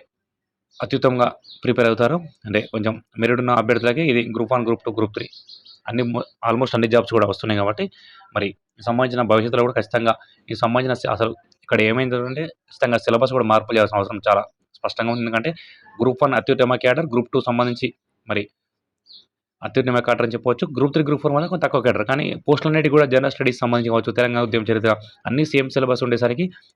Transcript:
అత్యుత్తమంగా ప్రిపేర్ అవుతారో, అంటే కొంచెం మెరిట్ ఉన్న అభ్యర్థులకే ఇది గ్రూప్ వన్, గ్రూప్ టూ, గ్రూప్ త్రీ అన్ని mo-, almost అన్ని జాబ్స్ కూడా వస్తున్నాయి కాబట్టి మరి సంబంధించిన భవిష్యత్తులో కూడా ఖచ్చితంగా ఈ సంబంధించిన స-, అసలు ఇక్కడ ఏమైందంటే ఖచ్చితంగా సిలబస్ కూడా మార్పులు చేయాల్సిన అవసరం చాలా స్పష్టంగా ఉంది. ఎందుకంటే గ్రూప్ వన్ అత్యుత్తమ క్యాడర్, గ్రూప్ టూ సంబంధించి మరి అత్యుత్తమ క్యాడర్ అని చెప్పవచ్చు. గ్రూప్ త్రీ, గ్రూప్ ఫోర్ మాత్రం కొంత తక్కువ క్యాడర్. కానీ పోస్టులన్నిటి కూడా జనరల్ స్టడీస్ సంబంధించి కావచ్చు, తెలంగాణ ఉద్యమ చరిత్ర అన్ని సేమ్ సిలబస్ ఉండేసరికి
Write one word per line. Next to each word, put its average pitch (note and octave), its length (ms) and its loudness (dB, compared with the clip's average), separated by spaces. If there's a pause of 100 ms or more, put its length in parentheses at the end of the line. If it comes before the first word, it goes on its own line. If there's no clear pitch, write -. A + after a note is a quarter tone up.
(800)
అత్యుత్తమంగా B2+ 500 2 (340)
ప్రిపేర్ B2 280 4
అవుతారో, A#2+ 280 2 (280)
అంటే G#2 140 0 (140)
కొంచెం A2 180 -2 (280)
మెరిట్ A#2+ 240 0
ఉన్న B2 80 2 (100)
అభ్యర్థులకే A#2+ 500 0
ఇది A#2+ 100 2 (140)
గ్రూప్ A2+ 180 -2
వన్, A#2+ 140 -2
గ్రూప్ A#2 180 -2
టూ, A2 120 -4
గ్రూప్ G#2+ 180 -2
త్రీ - 100 -10 (640)
అన్ని A#2+ 220 -2
mo-, A#2+ 140 -6 (220)
almost A#2 300 0
అన్ని A2+ 160 4
జాబ్స్ A#2 240 4
కూడా G#2 140 4
వస్తున్నాయి G#2 280 -2
కాబట్టి G#2 240 -2 (520)
మరి G2+ 120 -2 (380)
సంబంధించిన B2 440 0
భవిష్యత్తులో A#2 360 2
కూడా A#2+ 120 -4
ఖచ్చితంగా A2+ 360 0 (380)
ఈ A2+ 100 -6
సంబంధించిన B2 400 0
స-, A#2 120 -4
అసలు A2+ 180 0 (320)
ఇక్కడ A2+ 160 2 (100)
ఏమైందంటే B2+ 540 -2 (240)
ఖచ్చితంగా A#2+ 380 0
సిలబస్ A#2+ 300 2
కూడా A#2+ 160 2
మార్పులు A2 260 2
చేయాల్సిన G#2+ 220 2
అవసరం G2 260 -4
చాలా G#2 160 4 (360)
స్పష్టంగా A2+ 360 -4
ఉంది. A#2+ 100 -4
ఎందుకంటే A2+ 280 -4 (500)
గ్రూప్ B2+ 220 0
వన్ C#3 160 2
అత్యుత్తమ B2+ 440 0
క్యాడర్, C3+ 300 2
గ్రూప్ B2 200 0
టూ C3+ 140 0
సంబంధించి A#2+ 400 -2 (400)
మరి G#2 160 -2 (1200)
అత్యుత్తమ B2 460 0
క్యాడర్ A#2+ 200 2
అని A2+ 80 -6
చెప్పవచ్చు. B2 300 -2 (120)
గ్రూప్ C#3 180 0
త్రీ, D#3 140 2
గ్రూప్ D3 140 -2
ఫోర్ C#3+ 120 0
మాత్రం E3 180 -2
కొంత D3+ 120 -2
తక్కువ C#3 220 0
క్యాడర్. G#2 240 0
కానీ C#3+ 160 -2 (200)
పోస్టులన్నిటి D#3 480 2
కూడా D3 180 6
జనరల్ C3 220 2
స్టడీస్ B2+ 280 -2
సంబంధించి A#2+ 300 0
కావచ్చు, A2+ 260 0
తెలంగాణ A#2+ 300 0
ఉద్యమ A2 220 0
చరిత్ర A2 220 2 (360)
అన్ని C#3+ 240 0
సేమ్ C3+ 240 0
సిలబస్ B2+ 300 0
ఉండేసరికి B2 400 0 (280)